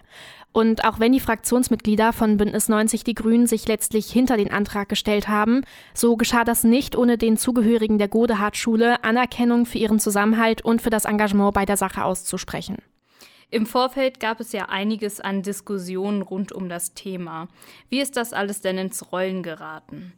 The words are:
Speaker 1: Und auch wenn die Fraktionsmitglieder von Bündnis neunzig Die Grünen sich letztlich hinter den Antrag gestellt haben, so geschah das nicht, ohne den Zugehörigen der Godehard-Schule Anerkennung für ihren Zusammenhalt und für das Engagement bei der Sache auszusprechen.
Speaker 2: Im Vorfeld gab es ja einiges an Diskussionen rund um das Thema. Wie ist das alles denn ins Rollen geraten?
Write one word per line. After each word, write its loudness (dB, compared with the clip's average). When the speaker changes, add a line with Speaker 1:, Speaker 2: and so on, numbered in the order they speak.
Speaker 1:
Und 2
auch 0
wenn 4
die 4
Fraktionsmitglieder 2
von 2
Bündnis 0
neunzig 0
Die -2
Grünen 4
sich -2
letztlich -2
hinter 2
den 0
Antrag -2
gestellt -2
haben, 2
so 4
geschah 2
das 0
nicht, 4
ohne 4
den 2
Zugehörigen 2
der 0
Godehard-Schule 2
Anerkennung 2
für -6
ihren 2
Zusammenhalt 2
und 0
für 0
das 0
Engagement 2
bei 2
der 0
Sache -2
auszusprechen. -6
Speaker 2:
Im 0
Vorfeld -2
gab -4
es -10
ja -6
einiges -4
an -4
Diskussionen -6
rund -8
um -10
das -8
Thema. -10
Wie -2
ist -4
das -4
alles -4
denn -2
ins -8
Rollen -2
geraten? -14